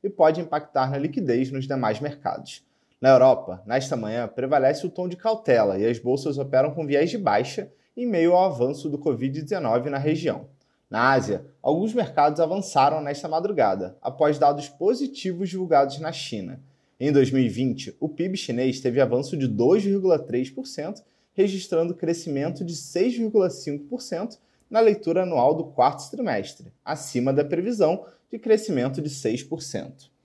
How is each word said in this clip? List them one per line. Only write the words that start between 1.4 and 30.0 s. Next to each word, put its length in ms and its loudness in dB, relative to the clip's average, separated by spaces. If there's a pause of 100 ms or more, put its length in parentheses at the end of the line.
nos 160 -6
demais 340 -2
mercados. 640 -8 (360)
Na 100 6
Europa, 540 6
nesta 320 -2
manhã, 320 -4
prevalece 580 0
o 40 -4
tom 180 -6
de 80 -8
cautela 640 2
e 80 0
as 120 0
bolsas 380 -2
operam 360 0
com 140 -6
viés 220 2
de 80 -6
baixa 540 -2 (260)
em 100 -4
meio 280 4
ao 100 6
avanço 460 -2
do 80 -4
covid 440 -2
dezenove 460 -2
na 100 -4
região. 480 -2 (440)
Na 220 2
Ásia, 340 0 (160)
alguns 320 0
mercados 460 0
avançaram 600 2
nesta 280 -8
madrugada, 760 0
após 360 0
dados 300 2
positivos 800 -4
divulgados 500 2
na 140 -6
China. 480 -10 (380)
Em 120 0
dois 200 6
mil 120 2
e 60 2
vinte, 500 -4
o 80 -4
pib 300 -4
chinês 440 -2
teve 200 0
avanço 340 0
de 120 -2
dois 360 4
vírgula 360 2
três 320 -4
por 160 -12
cento, 360 -10 (300)
registrando 640 0
crescimento 680 -4
de 140 -8
seis 400 -2
vírgula 320 2
cinco 380 -8
por 160 -10
cento 340 -8 (320)
na 120 2
leitura 420 4
anual 320 4
do 100 -4
quarto 460 0
trimestre, 600 -6 (140)
acima 480 -2
da 120 2
previsão 600 0 (260)
de 80 -10
crescimento 640 0
de 80 -6
seis 340 -4
por 200 -10
cento. 480 -12 (140)